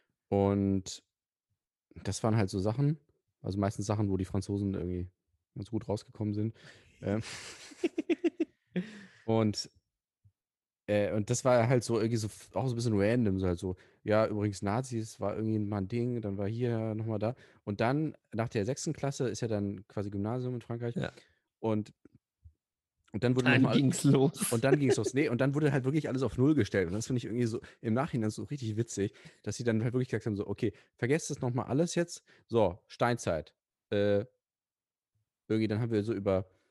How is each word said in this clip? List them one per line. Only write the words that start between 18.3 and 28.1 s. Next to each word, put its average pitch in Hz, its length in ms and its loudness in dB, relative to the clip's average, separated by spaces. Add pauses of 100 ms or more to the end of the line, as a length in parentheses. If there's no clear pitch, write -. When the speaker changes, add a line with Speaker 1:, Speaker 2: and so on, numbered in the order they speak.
Speaker 1:
nach 113 160 -2
der 104 180 0
sechsten 143 260 -4
Klasse 139 360 -4
ist 104 120 -6
ja 120 80 -4
dann 101 380 -4
quasi 101 240 -6
Gymnasium 120 440 -4
in 117 80 -8
Frankreich. 120 340 -6
Speaker 2:
Ja. - 160 -4 (460)
Speaker 1:
Und 107 340 0 (1200)
und 104 80 -2
dann 123 100 6
wurde 127 140 2
Speaker 2:
Dann - 0 -
Speaker 1:
nochmal 131 320 6
Speaker 2:
ging's 131 240 2
los. 139 460 4
Speaker 1:
und 117 160 0
dann 143 120 6
ging's 135 180 4
los. 110 180 -2
Nee, 139 160 2
und 117 100 0
dann 135 140 2
wurde 151 180 2
halt 131 120 0
wirklich 147 240 0
alles 131 140 -2
auf 117 160 -2
Null 143 160 6
gestellt. 101 340 2
Und 87 40 -4
das 110 140 -4
finde 131 120 0
ich - 60 -8
irgendwie 120 220 -2
so 113 140 -4 (200)
im 113 140 0
Nachhinein 123 360 0